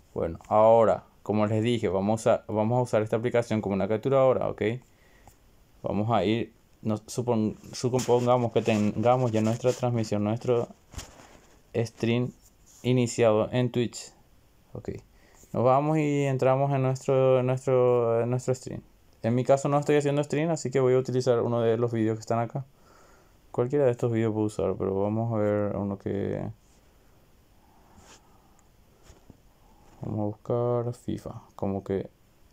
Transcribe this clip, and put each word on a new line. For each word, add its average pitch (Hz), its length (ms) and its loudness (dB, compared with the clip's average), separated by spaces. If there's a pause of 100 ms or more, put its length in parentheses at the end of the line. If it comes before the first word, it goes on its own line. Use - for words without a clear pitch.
(160)
Bueno, 85 320 -6
ahora, 110 560 6 (180)
como 107 240 0
les 110 160 0
dije, 110 280 0
vamos 98 360 0
a, - 220 2
vamos 110 320 0
a - 20 2
usar 117 220 0
esta 110 140 -2
aplicación 117 440 0
como 101 140 -2
una 95 120 0
capturadora, 131 640 2
¿ok? 104 140 -6 (1200)
Vamos 104 280 -2
a 101 140 2
ir, 110 260 0 (300)
nos, 107 240 -4
supon-, 117 500 -2 (160)
supongamos 123 800 0
que 110 120 0
tengamos 117 680 2
ya 110 100 0
nuestra 120 300 0
transmisión, 113 520 -2
nuestro 117 460 -2 (1080)
stream 117 560 -2 (500)
iniciado 117 680 2
en 123 200 0
Twitch. - 400 -4 (600)
Ok. - 160 -12 (640)
Nos 107 100 0
vamos 147 360 2
y 143 240 0
entramos 135 500 0
en 135 80 0
nuestro, 131 580 2
en 123 60 -2
nuestro, 123 760 2
en 117 80 -2
nuestro 127 240 -2
stream. - 260 -12 (400)
En 120 140 0
mi 127 80 0
caso 135 240 2
no 143 100 2
estoy 147 200 2
haciendo 143 260 0
stream, 147 260 -2
así 151 220 -4
que 139 80 0
voy 127 140 4
a 127 40 4
utilizar 127 440 0
uno 117 180 0
de 113 180 2
los 117 140 -2
vídeos 110 240 0
que 110 60 -12
están 117 180 -2
acá. 123 260 -6 (840)
Cualquiera 131 320 0
de 123 80 4
estos 120 220 -2
vídeos 113 180 2
puedo 107 140 0
usar, 95 320 -2
pero 95 200 -2
vamos 110 360 -2
a 110 40 -2
ver 104 380 0
uno 98 220 -4
que... 101 520 -4 (3500)
Vamos 107 180 -6
a 104 40 -2
buscar 120 720 -4
fifa. - 480 -10 (160)
Como 98 260 -4
que 98 260 -6 (420)